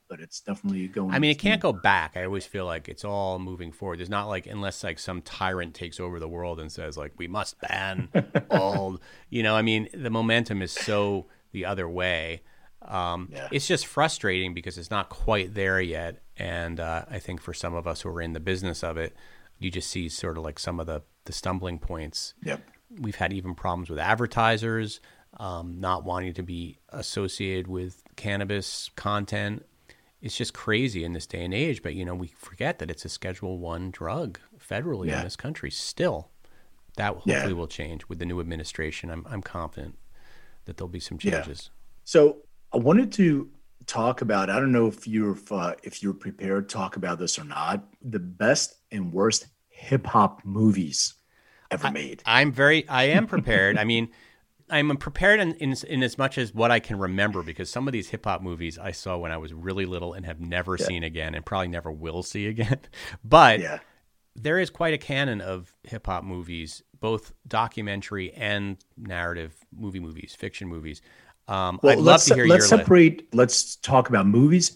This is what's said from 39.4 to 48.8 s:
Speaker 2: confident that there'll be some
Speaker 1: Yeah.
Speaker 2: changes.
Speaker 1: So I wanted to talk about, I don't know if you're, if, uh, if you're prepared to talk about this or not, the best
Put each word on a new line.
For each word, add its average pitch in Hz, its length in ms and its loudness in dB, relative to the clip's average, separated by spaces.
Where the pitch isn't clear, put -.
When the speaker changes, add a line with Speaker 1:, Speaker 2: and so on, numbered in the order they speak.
Speaker 2:
confident - 560 -10
that 87 120 -14
there'll 90 120 -8
be 90 100 -10
some 85 220 -10
Speaker 1:
Yeah. 82 200 0
Speaker 2:
changes. 76 280 -12
Speaker 1:
So 151 360 8
I 127 40 0
wanted 180 360 6
to 156 360 4
talk 120 360 0
about, 98 280 2
I 101 100 2
don't 135 120 4
know 117 160 6
if 104 200 -6
you're, 107 260 2
if, - 180 -12
uh, 87 320 -2
if - 200 -12
you're 98 100 0
prepared 98 540 -4
to - 60 -10
talk 98 240 -4
about 87 220 -4
this 85 200 -4
or 76 60 -12
not, 80 400 -4
the 107 180 -6
best 90 560 0